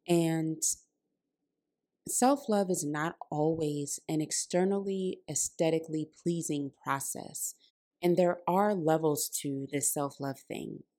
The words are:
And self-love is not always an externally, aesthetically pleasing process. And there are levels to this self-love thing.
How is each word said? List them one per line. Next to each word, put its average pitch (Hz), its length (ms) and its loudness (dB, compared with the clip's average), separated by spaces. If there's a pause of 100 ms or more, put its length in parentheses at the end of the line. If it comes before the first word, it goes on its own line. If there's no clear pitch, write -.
And 160 560 2 (1400)
self-love 226 640 2
is 160 160 -2
not 151 300 -4 (140)
always 151 680 -2 (100)
an 156 120 0
externally, 190 1080 -2
aesthetically 160 800 0 (140)
pleasing 151 500 -2 (120)
process. - 720 -6 (480)
And 175 140 4
there 175 300 6
are 202 280 4
levels 156 560 2 (120)
to 139 300 -4
this 139 200 0
self-love 139 480 -4
thing. - 400 -10 (180)